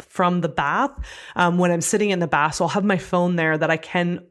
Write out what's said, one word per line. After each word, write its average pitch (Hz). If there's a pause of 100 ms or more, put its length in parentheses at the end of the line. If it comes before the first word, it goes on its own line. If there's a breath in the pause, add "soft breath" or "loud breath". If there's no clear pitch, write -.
from 180
the 170
bath, 170 (440 loud breath)
um, 175
when 175
I'm 170
sitting 208
in 180
the 170
bath. 151
So 180
I'll 165
have 202
my 196
phone 180
there 160
that 160
I 160
can 175